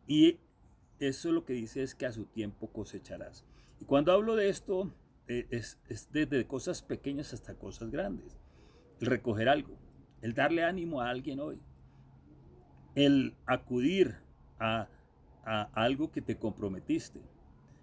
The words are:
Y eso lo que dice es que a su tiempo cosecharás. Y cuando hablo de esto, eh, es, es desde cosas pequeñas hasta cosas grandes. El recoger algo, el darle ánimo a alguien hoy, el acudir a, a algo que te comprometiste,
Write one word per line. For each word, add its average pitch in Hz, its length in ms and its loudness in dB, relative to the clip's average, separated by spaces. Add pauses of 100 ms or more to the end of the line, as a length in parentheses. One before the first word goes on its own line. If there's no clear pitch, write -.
Y 156 360 6 (580)
eso 139 320 -2
lo 165 140 0
que 135 80 -6
dice 120 320 -4
es 127 100 -8
que 131 120 -4
a 123 60 -6
su 107 120 -8
tiempo 107 480 -8
cosecharás. 95 760 -12 (320)
Y - 60 -18
cuando 143 260 4
hablo 214 240 6
de 202 140 4
esto, 190 440 -2 (360)
eh, 120 220 -4
es, 117 280 -6 (100)
es - 220 -10
desde 139 380 0
cosas 139 340 -6
pequeñas 143 500 -6
hasta 117 220 -12
cosas 113 380 -10
grandes. - 440 -6 (640)
El 120 80 -4
recoger 117 420 2
algo, - 300 0 (440)
el 113 120 -4
darle 156 300 2
ánimo 170 380 -2
a 120 80 -2
alguien 131 280 -6
hoy, 139 220 -8 (1400)
el 139 400 4 (100)
acudir 127 680 2 (420)
a, 110 300 -2 (560)
a 110 180 -2 (100)
algo 135 380 2
que 151 100 -6
te 110 160 -4
comprometiste, 107 840 -4 (600)